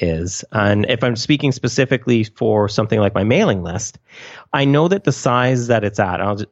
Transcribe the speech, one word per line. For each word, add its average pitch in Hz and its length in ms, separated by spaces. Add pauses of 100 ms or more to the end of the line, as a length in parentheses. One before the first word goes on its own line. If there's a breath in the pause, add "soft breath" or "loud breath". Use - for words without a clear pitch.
is. 85 500
And 104 380
if 127 160
I'm 120 100
speaking 139 380
specifically 123 720
for 107 440
something 110 300
like 101 160
my 95 80
mailing 120 400
list, 85 360 (540 loud breath)
I 139 120
know 147 240
that 196 160
the 139 80
size 123 560
that 113 160
it's 104 160
at, 92 200
I'll 98 160
ju-, 101 160